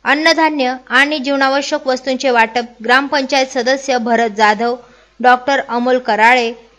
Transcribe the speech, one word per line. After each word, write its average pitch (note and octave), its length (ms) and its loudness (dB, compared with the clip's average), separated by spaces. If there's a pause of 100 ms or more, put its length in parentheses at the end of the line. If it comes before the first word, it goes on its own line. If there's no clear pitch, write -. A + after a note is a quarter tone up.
अन्नधान्य D4+ 680 0 (160)
आणि C#4+ 280 2
जीवनावश्यक C#4 680 -2
वस्तूंचे C4 440 -2
वाटप A#3 340 0 (200)
ग्रामपंचायत C4+ 640 0
सदस्य C4 520 -2
भरत A3+ 380 0
जाधव, G#3+ 400 0 (440)
डॉक्टर B3 480 2
अमोल B3 300 0
कराळे A#3 540 2 (260)